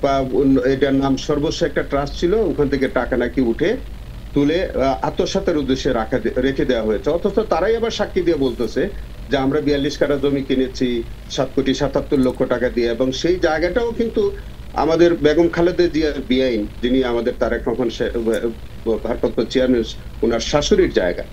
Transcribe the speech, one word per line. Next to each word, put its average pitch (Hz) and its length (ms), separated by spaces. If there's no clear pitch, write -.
বা 139 320
অন্য, 135 260
এটার 135 360
নাম 135 220
সর্বস্ব 147 480
একটা 151 180
ট্রাস্ট 139 360
ছিল, 175 140
ওখান 147 360
থেকে 131 180
টাকা 123 300
নাকি 120 240
উঠে 147 360
তুলে, 151 300
আহ, - 420
আত্মসাতের 180 520
উদ্দেশ্যে 131 360
রাখা 117 260
দে-, 113 220
রেখে 135 240
দেওয়া 120 180
হয়েছে। 107 260
অথচ 175 300
তারাই 202 360
আবার 226 160
সাক্ষী 202 300
দিয়ে 165 160
বলতেছে 127 520
যে 147 80
আমরা 135 240
বিয়াল্লিশ 143 360
কাঠা 143 200
জমি 139 240
কিনেছি 127 640
সাত 131 240
কোটি 131 180
সাতাত্তর 139 460
লক্ষ 127 240
টাকা 123 260
দিয়ে, 117 180
এবং 123 240
সেই 170 280
জায়গাটাও 175 520
কিন্তু 220 400
আমাদের 165 420
বেগম 151 340
খালেদা 170 380
জিয়ার 151 260
বেআইন, 123 400
যিনি 127 220
আমাদের 117 360
তারেক 113 280
রহমান 120 220
সে-, 117 300
ভারপ্রাপ্ত 120 360
চেয়ারম্যান, 127 340
ওনার 117 180
শাশুড়ির 147 540
জায়গা। 90 400